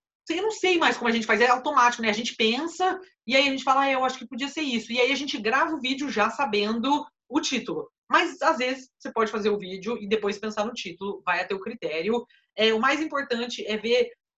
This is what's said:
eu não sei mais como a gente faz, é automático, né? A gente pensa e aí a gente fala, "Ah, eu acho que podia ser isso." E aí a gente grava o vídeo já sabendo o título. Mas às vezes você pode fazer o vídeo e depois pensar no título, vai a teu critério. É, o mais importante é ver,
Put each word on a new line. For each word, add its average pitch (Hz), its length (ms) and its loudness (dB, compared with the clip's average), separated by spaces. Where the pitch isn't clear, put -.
eu 330 120 -2
não 440 100 0
sei 370 260 2
mais 262 200 4
como 233 120 -2
a - 20 4
gente 226 160 0
faz, 208 140 4
é 254 60 6
automático, 254 540 4
né? 226 80 0
A 208 40 4
gente 233 220 -4
pensa 330 640 0
e 247 80 2
aí 277 120 6
a 269 40 0
gente 269 120 -4
fala, 269 200 4
"Ah, 277 80 2
eu 262 120 0
acho 254 140 0
que 233 100 -14
podia 269 200 -6
ser 311 140 -6
isso." 233 300 -2
E 240 80 0
aí 254 120 4
a 277 40 0
gente 285 220 -4
grava 262 380 0
o 277 60 -4
vídeo 262 280 -2
já 214 200 2
sabendo 226 760 0
o 277 100 0
título. - 500 -4
Mas 311 320 2
às 302 160 4
vezes 254 320 -4
você - 120 -12
pode 220 200 0
fazer 214 180 0
o 208 80 2
vídeo 190 440 -6
e 202 60 -10
depois 208 300 0
pensar 214 280 -4
no 247 80 -6
título, 196 520 -8
vai 175 160 0
a 185 60 -4
teu 190 120 -4
critério. 214 680 -4
É, 220 180 4
o 220 60 2
mais 285 220 2
importante 262 640 -4
é 214 120 -4
ver, 233 320 2